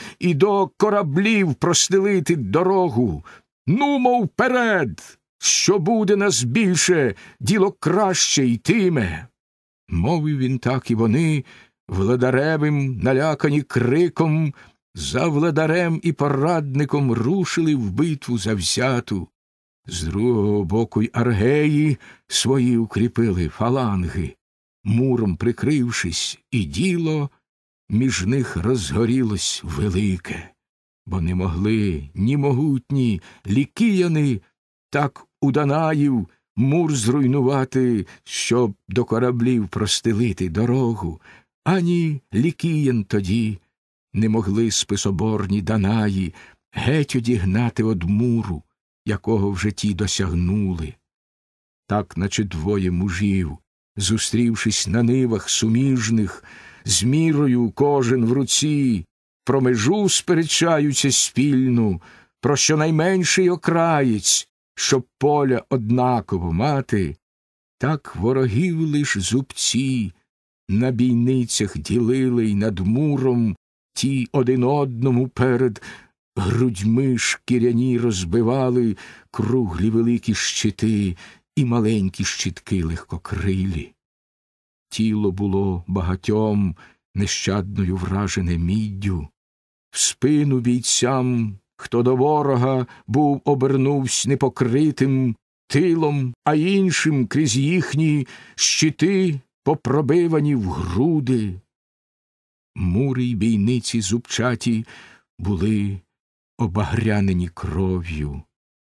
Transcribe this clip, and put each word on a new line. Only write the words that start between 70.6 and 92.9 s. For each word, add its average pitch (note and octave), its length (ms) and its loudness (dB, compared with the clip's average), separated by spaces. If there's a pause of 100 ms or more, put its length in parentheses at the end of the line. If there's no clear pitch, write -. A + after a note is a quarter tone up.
на A#2+ 220 2
бійницях A#2+ 840 0
ділили A#2+ 680 0
й G#2 100 0
над G2+ 240 -2
муром B2 760 0 (380)
ті C3 380 -2
один B2+ 320 2
одному C3 640 0
перед B2 540 0 (540)
грудьми A2+ 800 0
шкіряні A#2+ 800 0
розбивали A#2 1000 0 (340)
круглі G#2 580 -2
великі A#2 440 0
щити G#2 840 -2 (380)
і C#3 100 2
маленькі A2 580 0
щитки - 600 -4
легкокрилі. F2 1080 -4 (960)
Тіло G#2+ 420 0
було F#2+ 560 -2
багатьом G2 880 -2 (400)
нещадною G2 840 -4
вражене F2+ 600 -4
міддю. G2 680 -4 (640)
В - 80 -10
спину C#3+ 600 0
бійцям, B2 960 -2 (200)
хто A#2+ 260 -2
до B2+ 120 4
ворога C3+ 720 2 (200)